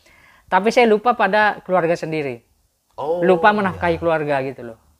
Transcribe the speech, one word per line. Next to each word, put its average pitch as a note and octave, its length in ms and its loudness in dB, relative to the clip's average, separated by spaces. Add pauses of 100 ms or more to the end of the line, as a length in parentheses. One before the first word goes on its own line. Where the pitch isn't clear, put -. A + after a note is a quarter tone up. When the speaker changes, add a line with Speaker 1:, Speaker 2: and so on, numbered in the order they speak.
(440)
Speaker 1:
Tapi G3 240 0
saya A#3+ 160 4
lupa A3+ 320 2
pada G#3 480 0
keluarga E3+ 320 0
sendiri. D3+ 480 -8 (500)
Speaker 2:
Oh, E3 300 -4
Speaker 1:
Lupa G3 320 4
menafkahi F3+ 400 -2
Speaker 2:
iya. - 20 -8
Speaker 1:
keluarga D#3 440 -2
gitu C3 240 -10
loh. A2+ 120 -16 (220)